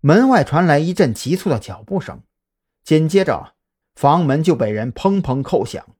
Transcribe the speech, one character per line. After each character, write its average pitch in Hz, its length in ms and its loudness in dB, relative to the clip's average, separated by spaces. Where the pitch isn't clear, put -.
门 202 280 4
外 226 140 4
传 170 240 0
来 151 140 2
一 170 120 -4
阵 151 220 0
急 147 220 -4
促 185 120 -6
的 120 120 -2
脚 - 240 -16
步 190 160 -6
声， - 240 -16
紧 156 260 2
接 190 160 2
着 127 300 -6
房 160 300 2
门 143 180 0
就 160 140 2
被 113 160 -4
人 110 200 -6
砰 196 300 -2
砰 135 180 -2
叩 - 240 -2
响。 - 360 -14